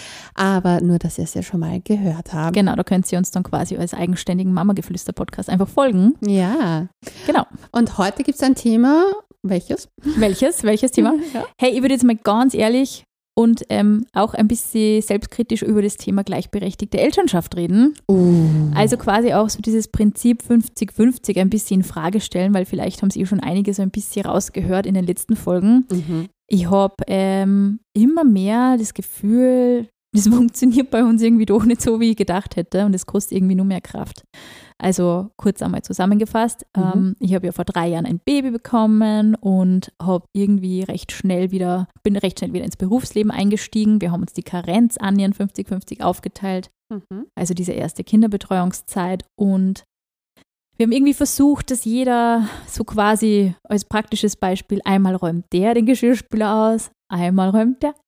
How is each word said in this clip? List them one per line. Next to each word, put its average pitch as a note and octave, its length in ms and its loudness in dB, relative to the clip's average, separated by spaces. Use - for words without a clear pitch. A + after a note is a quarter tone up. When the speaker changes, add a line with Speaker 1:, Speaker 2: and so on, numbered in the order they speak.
Speaker 1:
Aber F#3 460 2
nur, F3 200 2
dass - 180 -6
ihr's E3 160 -6
ja F3+ 100 -6
schon F3 160 -6
mal E3+ 220 -4
gehört F#3+ 520 -4
habt. E3 220 -2
Speaker 2:
Genau, G3 200 2
da F3+ 80 -2
könnt F#3 280 -2
ihr F3+ 60 -2
uns F#3 140 -2
dann F#3 120 -4
quasi - 320 -6
als E3+ 180 -6
eigenständigen F#3 600 -2
Mama-Geflüster-Podcast F#3 960 -4
einfach F#3+ 180 0
folgen. A#3+ 540 4
Speaker 1:
Ja. F#3+ 680 0
Speaker 2:
Genau. D#4+ 180 0
Speaker 1:
Und A#3 240 0
heute G3+ 260 -2
gibt's C#4 200 -2
ein C4 120 4
Thema. B3+ 500 4
Welches? - 460 -4
Speaker 2:
Welches? A3 460 0
Welches G#3+ 280 2
Thema? A3+ 320 2
Speaker 1:
<laughs> D4 100 -10
Ja. B3+ 120 -8
Speaker 2:
Hey, B3+ 120 2
ich A#3+ 100 -2
würde C4+ 140 2
jetzt B3 100 2
mal A#3 100 6
ganz A3+ 380 2
ehrlich B3 500 0
und, A#3 360 4
ähm, G#3 440 2
auch G#3 200 0
ein G#3+ 160 2
bisschen A3 520 0
selbstkritisch A3 600 -4
über G#3 200 2
das G3+ 140 -2
Thema G3 260 -4
gleichberechtigte F#3+ 800 -6
Elternschaft C#4+ 560 0
reden. G3 380 2
Speaker 1:
Uh. E3 640 4
Speaker 2:
Also A3 220 2
quasi A#3 360 2
auch G#3 160 2
so - 120 -6
dieses A3 260 0
Prinzip A#3 560 0
fünfzig A3+ 480 0
fünfzig A3 480 0
ein F#3+ 100 2
bisschen G3 300 0
in F#3 60 2
Frage F3 340 -4
stellen, F#3+ 340 -2
weil F#3 120 0
vielleicht - 360 -6
haben G3 80 2
sie G3 160 -2
schon F#3+ 140 0
einige G3 340 -2
so G3 80 -4
ein F#3+ 80 -2
bisschen G3+ 360 -8
rausgehört F#3 600 -2
in G3 100 -2
den F#3 100 0
letzten F3+ 320 -2
Folgen. G#3 520 2
Speaker 1:
Mhm. E3+ 380 -4
Speaker 2:
Ich F3 200 0
hab, G3 380 0
ähm, G3 720 0
immer D4 320 4
mehr A#3 520 2
das A3 160 -4
Gefühl, B3 960 0
das G#3 140 2
<laughs> - 0 -
funktioniert B3 640 2
bei A3+ 100 2
uns A3+ 200 4
irgendwie A3+ 240 4
doch G#3 180 2
nicht A#3+ 180 2
so, A3+ 200 0
wie A#3 100 4
ich G#3 60 -2
gedacht F#3 400 -4
hätte F#3 280 -2
und G3+ 80 2
es F#3 120 -4
kostet - 320 -4
irgendwie F#3+ 180 2
nur F#3 100 0
mehr F#3 160 -2
Kraft. - 440 -14
Also F3+ 600 -2
kurz - 240 -2
einmal - 220 -4
zusammengefasst, G#3 840 -2
Speaker 1:
Mhm. F#3 80 0
Speaker 2:
ähm, F#3+ 360 0
ich F#3+ 160 0
hab F#3 80 -2
ja F3+ 80 -4
vor E3+ 140 -6
drei E3+ 220 -4
Jahren E3 200 -4
ein E3+ 180 -4
Baby C4+ 240 0
bekommen A3 840 2
und F#3 680 0
hab F3 320 -2
irgendwie F#3+ 480 0
recht - 300 -8
schnell F#3 400 -2
wieder, F3+ 360 -2
bin G3+ 140 0
recht G3 240 -4
schnell F3 120 -6
wieder F3 140 -6
ins E3+ 120 -10
Berufsleben G#3+ 540 -2
eingestiegen. G#3 720 0
Wir F3 100 -2
haben F3 100 -4
uns F3 120 -8
die F3+ 80 -8
Karenz F3+ 560 0
annähernd G3 380 0
fünfzig G3+ 320 -6
fünfzig - 360 -10
aufgeteilt, F#3 680 -6
Speaker 1:
Mhm. G3+ 440 -12
Speaker 2:
also F3+ 180 -4
diese F3+ 200 -6
erste - 300 -8
Kinderbetreuungszeit F#3 1200 -2
und F#3+ 440 0
wir A3+ 100 2
haben A3+ 60 0
irgendwie C#4 200 4
versucht, - 560 0
dass C4 160 -4
jeder A#3 640 0
so - 160 -8
quasi G#3 720 2
als G3+ 160 -2
praktisches G#3+ 500 -4
Beispiel, F#3+ 480 -4
einmal F#3+ 300 2
räumt E3+ 400 -4
der G#3 220 2
den A#3 100 2
Geschirrspüler A3 720 0
aus, A3 340 0
einmal F#3 420 0
räumt A3+ 340 2
der D4 100 -2